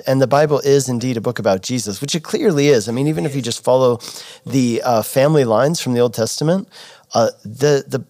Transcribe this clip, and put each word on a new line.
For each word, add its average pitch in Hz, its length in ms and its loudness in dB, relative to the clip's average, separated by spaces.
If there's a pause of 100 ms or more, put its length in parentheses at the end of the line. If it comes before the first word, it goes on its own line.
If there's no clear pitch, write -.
and 135 120 2
the 135 80 4
Bible 143 340 2
is 139 280 2
indeed 123 300 -4
a - 20 -4
book 120 180 -4
about 98 220 0
Jesus, 107 400 -6
which 139 140 -4
it 165 80 -4
clearly 165 460 0
is. 113 200 4
I 117 40 -4
mean, 131 140 -2
even 160 200 -2
if 131 80 -6
you 139 80 -4
just 117 200 -6
follow 127 360 2 (480)
the, 120 360 0
uh, 117 200 0
family 143 420 2
lines 123 340 2
from 127 140 -4
the 120 80 2
Old 120 140 2
Testament, 151 560 -2 (420)
uh, 113 180 2 (140)
the, 135 420 0
the, 131 240 -6